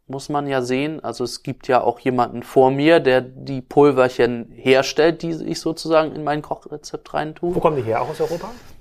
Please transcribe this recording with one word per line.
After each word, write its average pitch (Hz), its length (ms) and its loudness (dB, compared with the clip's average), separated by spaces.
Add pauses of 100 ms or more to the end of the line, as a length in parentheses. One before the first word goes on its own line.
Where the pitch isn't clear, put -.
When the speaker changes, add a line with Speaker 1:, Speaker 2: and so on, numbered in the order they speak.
Speaker 1:
muss 135 220 -12
man 143 180 -4
ja 135 160 -2
sehen. 135 400 -4
Also 120 220 -8
es - 180 -10
gibt - 240 -10
ja 127 140 4
auch - 180 0
jemanden 120 460 -2
vor 131 260 4
mir, 151 300 4
der 127 200 4
die 131 420 -10
Pulverchen 127 920 2
herstellt, 143 680 2
die 165 80 -6
ich 160 280 -8
sozusagen 160 540 -2
in 156 100 -10
mein 147 200 -4
Kochrezept - 720 -12
reintue. 156 400 -6
Speaker 2:
Wo - 60 -4
kommen 156 160 2
die 131 60 -4
her? 110 200 -2
Auch 151 80 -8
aus 156 100 -8
Europa? 170 300 -6 (300)